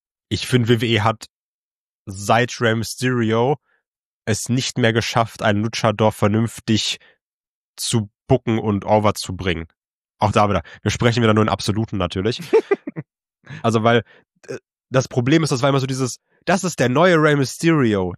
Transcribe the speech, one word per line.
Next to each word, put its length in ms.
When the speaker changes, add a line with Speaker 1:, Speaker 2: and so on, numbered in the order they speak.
Speaker 1:
Ich 180
finde, 220
W 120
W 140
E 60
hat 260
seit 520
Rey 140
Mysterio 840
es 240
nicht 300
mehr 140
geschafft, 500
einen 180
Luchador 500
vernünftig 840
zu 320
booken 300
und 260
over 300
zu 220
bringen. 320
Auch 140
da 180
wieder, 140
wir 100
sprechen 300
wieder 120
nur 100
in 60
Absoluten 480
natürlich. 440
Speaker 2:
<laughs> 1200
Speaker 1:
Also, 220
weil, 200
äh, 100
das 200
Problem 340
ist, 80
das 100
war 80
immer 120
so 40
dieses, 320
"Das 180
ist 160
der 100
neue 280
Rey 180
Mysterio, 840